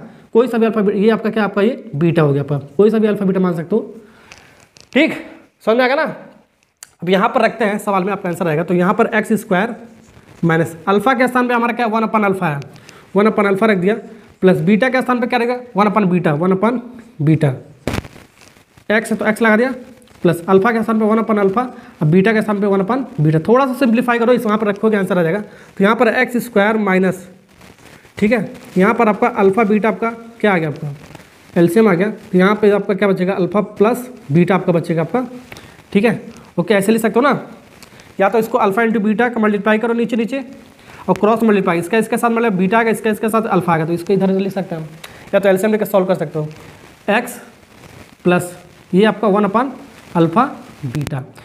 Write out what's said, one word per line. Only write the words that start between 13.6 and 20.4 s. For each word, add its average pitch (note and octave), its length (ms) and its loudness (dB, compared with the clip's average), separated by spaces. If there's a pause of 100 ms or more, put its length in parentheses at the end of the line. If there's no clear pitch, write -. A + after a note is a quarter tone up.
रख G#3 120 2
दिया, F#3+ 160 0 (460)
प्लस F3+ 200 4
बीटा F#3+ 280 2
के B3+ 140 0
स्थान B3 180 -2
पे B3 60 -4
क्या B3 120 -2
रहेगा, A#3+ 180 -2 (200)
वन G#3 100 2
upon G#3 200 0
बीटा, F3 280 2
वन F3+ 180 0
upon G#3+ 260 0 (440)
बीटा, D3 320 2 (1400)
X A3 220 0
है G#3+ 60 -2
तो G#3 80 -2
X G#3+ 160 0
लगा G#3+ 140 4
दिया, B3+ 160 2 (500)
प्लस E3+ 240 0